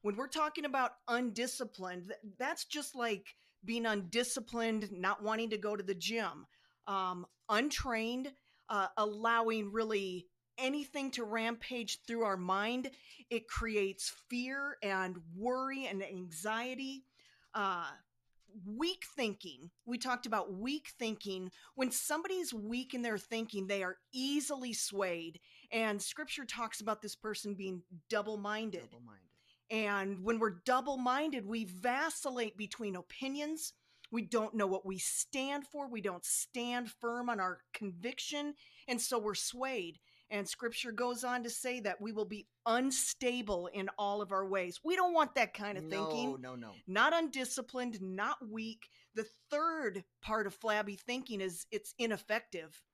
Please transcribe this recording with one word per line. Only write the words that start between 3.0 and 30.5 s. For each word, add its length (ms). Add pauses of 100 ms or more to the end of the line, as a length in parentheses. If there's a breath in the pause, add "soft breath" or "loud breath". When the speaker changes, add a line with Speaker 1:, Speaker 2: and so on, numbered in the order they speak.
Speaker 1:
being 220
undisciplined, 1040
not 300
wanting 280
to 80
go 160
to 80
the 120
gym, 520 (400 soft breath)
um, 400 (220)
untrained, 800 (380 soft breath)
uh, 200 (100)
allowing 760
really 540 (320)
anything 540
to 120
rampage 840
through 180
our 120
mind. 540 (400 loud breath)
It 180
creates 640 (160)
fear 540
and 340 (180)
worry 520
and 160
anxiety. 1000 (500 soft breath)
Uh, 320 (800)
weak 380 (120)
thinking. 540 (160)
We 120
talked 280
about 280
weak 340 (100)
thinking. 520 (240 loud breath)
When 160
somebody's 640
weak 400
in 80
their 160
thinking, 480
they 160
are 160 (140)
easily 600
swayed. 680 (300 loud breath)
And 300
scripture 440
talks 360
about 220
this 120
person 400
being 280 (260)
double-minded. 840
Speaker 2:
Double-minded. 340 (460 soft breath)
Speaker 1:
And 540
when 140
we're 260